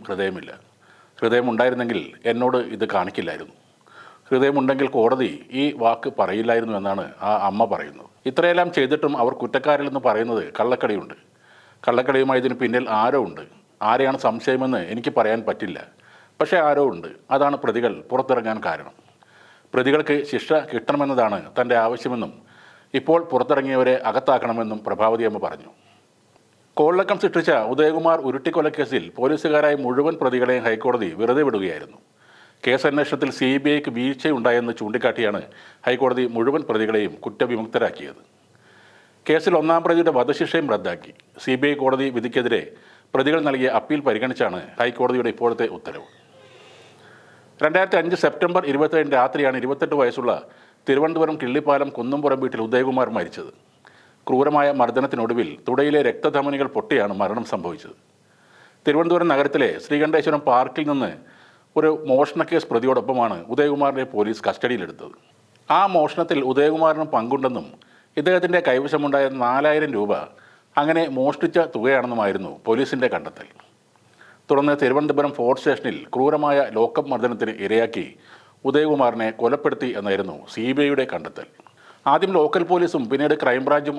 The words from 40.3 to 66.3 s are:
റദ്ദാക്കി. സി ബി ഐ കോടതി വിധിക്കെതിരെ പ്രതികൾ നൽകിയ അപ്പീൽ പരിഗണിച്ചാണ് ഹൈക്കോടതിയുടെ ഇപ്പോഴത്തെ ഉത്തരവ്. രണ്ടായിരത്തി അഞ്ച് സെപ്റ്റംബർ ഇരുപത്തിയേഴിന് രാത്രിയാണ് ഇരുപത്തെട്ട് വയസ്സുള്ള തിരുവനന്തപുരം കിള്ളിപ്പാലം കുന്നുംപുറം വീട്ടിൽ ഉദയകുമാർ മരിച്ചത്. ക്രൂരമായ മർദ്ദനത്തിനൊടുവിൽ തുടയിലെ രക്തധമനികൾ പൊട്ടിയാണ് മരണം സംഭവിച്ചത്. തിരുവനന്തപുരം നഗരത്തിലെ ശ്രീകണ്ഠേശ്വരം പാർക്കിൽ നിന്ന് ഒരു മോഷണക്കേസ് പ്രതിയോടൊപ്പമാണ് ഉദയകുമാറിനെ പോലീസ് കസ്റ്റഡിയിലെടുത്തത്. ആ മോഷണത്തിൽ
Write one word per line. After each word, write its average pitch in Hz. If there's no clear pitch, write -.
റദ്ദാക്കി. 92
സി 131
ബി 143
ഐ -
കോടതി 131
വിധിക്കെതിരെ 120
പ്രതികൾ 147
നൽകിയ 131
അപ്പീൽ 147
പരിഗണിച്ചാണ് 110
ഹൈക്കോടതിയുടെ 123
ഇപ്പോഴത്തെ 120
ഉത്തരവ്. -
രണ്ടായിരത്തി 185
അഞ്ച് 175
സെപ്റ്റംബർ 175
ഇരുപത്തിയേഴിന് 147
രാത്രിയാണ് 131
ഇരുപത്തെട്ട് 139
വയസ്സുള്ള 120
തിരുവനന്തപുരം 156
കിള്ളിപ്പാലം 143
കുന്നുംപുറം 135
വീട്ടിൽ 123
ഉദയകുമാർ 127
മരിച്ചത്. 85
ക്രൂരമായ 143
മർദ്ദനത്തിനൊടുവിൽ 120
തുടയിലെ 147
രക്തധമനികൾ 139
പൊട്ടിയാണ് 104
മരണം 107
സംഭവിച്ചത്. -
തിരുവനന്തപുരം 170
നഗരത്തിലെ 139
ശ്രീകണ്ഠേശ്വരം 151
പാർക്കിൽ 131
നിന്ന് 123
ഒരു 156
മോഷണക്കേസ് 156
പ്രതിയോടൊപ്പമാണ് 123
ഉദയകുമാറിനെ 139
പോലീസ് 107
കസ്റ്റഡിയിലെടുത്തത്. 104
ആ -
മോഷണത്തിൽ 160